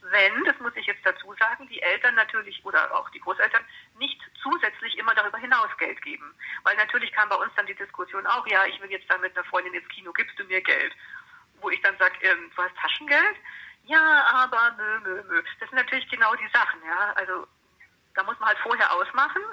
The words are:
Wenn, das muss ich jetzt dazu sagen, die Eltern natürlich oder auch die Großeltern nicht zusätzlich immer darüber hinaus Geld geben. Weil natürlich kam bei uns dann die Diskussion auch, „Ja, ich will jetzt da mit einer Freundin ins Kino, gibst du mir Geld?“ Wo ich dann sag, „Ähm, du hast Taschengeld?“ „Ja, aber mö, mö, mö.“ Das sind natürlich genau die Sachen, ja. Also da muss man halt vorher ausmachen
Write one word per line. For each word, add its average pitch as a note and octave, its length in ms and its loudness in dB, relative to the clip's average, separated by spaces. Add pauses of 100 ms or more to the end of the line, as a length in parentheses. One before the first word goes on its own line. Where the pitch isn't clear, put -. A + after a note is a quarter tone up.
Wenn, G3+ 440 2
das - 140 0
muss A#3+ 180 -4
ich G#3+ 80 -8
jetzt - 200 -6
dazu F#3+ 320 -2
sagen, A#3 300 -2
die A3+ 140 -12
Eltern G#3 340 2
natürlich G#3+ 480 -2
oder F#3 320 0
auch - 140 -2
die - 100 -18
Großeltern G#3 460 0 (340)
nicht C#4 220 -6 (200)
zusätzlich A3+ 560 -2
immer A3 160 0
darüber G#3 260 0
hinaus B3 280 2 (100)
Geld - 240 -6
geben. - 320 -14 (300)
Weil G3+ 140 2
natürlich A3 340 0
kam G#3+ 160 2
bei G3+ 80 0
uns G3 220 -2
dann G3+ 80 0
die G3 100 -10
Diskussion G3 500 -8
auch, A3+ 220 0
„Ja, G3 180 4
ich G3 160 -6
will G3 80 -16
jetzt F#3+ 220 -4
da F#3 60 4
mit F3+ 180 -4
einer F3+ 80 -4
Freundin F3+ 300 -2
ins F3 160 -8
Kino, F3+ 240 -14
gibst - 260 -6
du G3 60 -8
mir F#3 160 -2
Geld?“ - 340 0 (640)
Wo G3+ 100 -6
ich F3 120 -4
dann F#3+ 180 2
sag, F#3 240 2
„Ähm, E3+ 320 2
du F3 80 -2
hast F3+ 140 -4
Taschengeld?“ D4+ 580 2 (480)
„Ja, D#4 480 6
aber A#3+ 460 4
mö, G#3+ 240 -2
mö, G3 220 -6
mö.“ E3+ 200 0 (160)
Das A3+ 100 -12
sind C4 100 0
natürlich B3+ 300 -2
genau A3+ 260 2
die G#3+ 180 -8
Sachen, A3+ 320 2
ja. F#3 300 0
Also F#3 300 -4 (680)
da G3 80 0
muss A3 160 -6
man G#3 80 0
halt G3+ 120 2
vorher A3+ 340 2
ausmachen B3+ 480 0 (120)